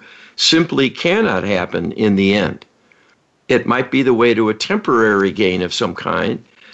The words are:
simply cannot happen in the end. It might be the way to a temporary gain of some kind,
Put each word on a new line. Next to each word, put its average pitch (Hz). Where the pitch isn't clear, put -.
simply 160
cannot 170
happen 90
in 104
the 98
end. 95
It 123
might 123
be 131
the 123
way 117
to 110
a 107
temporary 110
gain 90
of 90
some 98
kind, 87